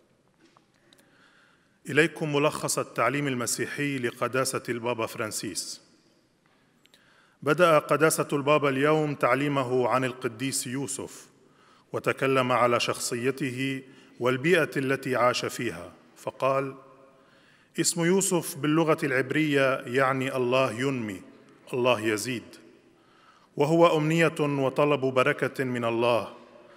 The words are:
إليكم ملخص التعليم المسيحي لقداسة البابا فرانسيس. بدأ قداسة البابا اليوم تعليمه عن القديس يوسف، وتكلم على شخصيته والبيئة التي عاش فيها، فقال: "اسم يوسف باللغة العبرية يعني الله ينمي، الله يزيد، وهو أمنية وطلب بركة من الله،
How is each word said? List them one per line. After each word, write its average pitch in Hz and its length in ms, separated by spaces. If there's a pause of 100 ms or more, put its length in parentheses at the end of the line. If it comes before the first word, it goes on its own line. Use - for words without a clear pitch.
(1900)
إليكم 151 460
ملخص 143 440
التعليم 135 480
المسيحي 135 680
لقداسة 120 720
البابا 117 360
فرانسيس. - 760 (1600)
بدأ 151 380
قداسة 151 540
البابا 143 360
اليوم 147 460
تعليمه 131 720
عن 127 180
القديس 127 640
يوسف، - 600 (640)
وتكلم 127 580
على 120 280
شخصيته 127 1040 (380)
والبيئة 135 580
التي 131 380
عاش 120 300
فيها، 90 460 (260)
فقال: 135 580 (1040)
"اسم 165 260
يوسف 185 520
باللغة 151 460
العبرية 135 720
يعني 131 600
الله 127 360
ينمي، 113 500 (520)
الله 123 280
يزيد، 107 420 (1120)
وهو 160 400
أمنية 156 420
وطلب 143 600
بركة 131 640
من 123 220
الله، 117 480 (440)